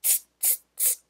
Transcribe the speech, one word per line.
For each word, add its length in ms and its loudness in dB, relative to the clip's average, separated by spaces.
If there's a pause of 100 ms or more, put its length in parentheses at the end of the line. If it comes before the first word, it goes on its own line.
Tss, 240 0 (140)
tss, 180 0 (180)
tss. 340 -2